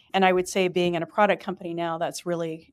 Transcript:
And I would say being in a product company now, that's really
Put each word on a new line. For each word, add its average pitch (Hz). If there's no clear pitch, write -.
And 190
I 185
would 185
say 185
being 175
in 160
a 165
product 202
company 180
now, 165
that's 160
really 165